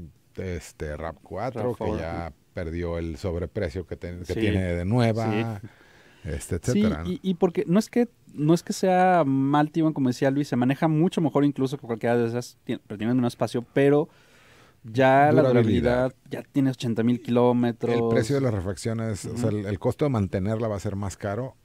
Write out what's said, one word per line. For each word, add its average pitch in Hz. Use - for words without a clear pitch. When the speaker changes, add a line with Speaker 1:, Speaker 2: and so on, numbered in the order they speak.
Speaker 1:
este, 82
rav 80
cuatro, 110
que 113
Speaker 2:
rav 120
cuatro, 107
Speaker 1:
ya 85
Speaker 2:
ujú. -
Speaker 1:
perdió 85
el 82
sobreprecio 87
que 95
ten-, 87
que -
Speaker 2:
Sí. 113
Speaker 1:
tiene 104
de 87
nueva, 113
Speaker 2:
Sí. 107
Speaker 1:
este, 73
Speaker 2:
Sí, 127
Speaker 1:
etcétera, 208
¿no? 180
Speaker 2:
y, 180
y 190
porque 180
no 175
es 220
que, 240
no 151
es 170
que -
sea 185
mal 139
Tiguan, 156
como 135
decía 135
Luis, 143
se 135
maneja 135
mucho 160
mejor 143
incluso 135
que 123
cualquiera 117
de 117
esas, 120
tien-, 123
pero 107
tienen 117
un 120
espacio, 120
pero 143
ya 131
la 127
Speaker 1:
Durabilidad. 120
Speaker 2:
durabilidad, 131
ya -
tienes 135
ochenta 117
mil 120
kilómetros. 120
Speaker 1:
El 117
precio 117
de 139
las 123
refacciones, 107
o 85
sea, 117
Speaker 2:
Ujú. 104
Speaker 1:
el, 98
el 101
costo 127
de 143
mantenerla 110
va 104
a -
ser 98
más 98
caro, 110